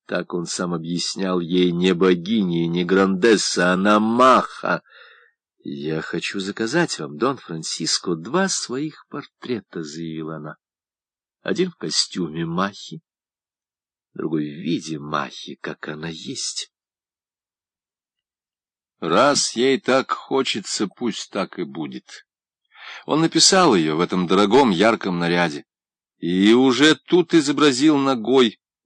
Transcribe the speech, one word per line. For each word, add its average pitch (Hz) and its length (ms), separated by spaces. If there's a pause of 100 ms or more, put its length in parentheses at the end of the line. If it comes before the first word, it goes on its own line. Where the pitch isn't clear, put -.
так 90 300
он 87 100
сам 87 300
объяснял 87 680
ей, 90 320
не 90 220
богиня 90 720
и 85 40
не 87 160
грандесса, 95 880
она 101 280
маха. 113 840 (840)
«Я 78 360
хочу - 380
заказать 113 580
вам, 73 180
Дон 123 220
Франсиско, 82 800
два 151 340
своих 147 580
портрета», — - 760
заявила 80 540
она. 76 200 (840)
«Один 175 300
в - 60
костюме 82 680
махи, 95 560 (1120)
другой 78 320
в 76 160
виде 82 380
махи, 73 640
как - 260
она 78 220
есть». - 600 (2250)
Раз 113 560
ей 127 240
так 127 300
хочется, - 760
пусть - 440
так - 280
и - 60
будет. - 600 (800)
Он 151 160
написал 165 520
её 78 220
в 82 40
этом 90 260
дорогом 104 420
ярком 95 500
наряде 85 460 (540)
и 92 340
уже 131 420
тут 170 380
изобразил 147 640
ногой 127 640 (260)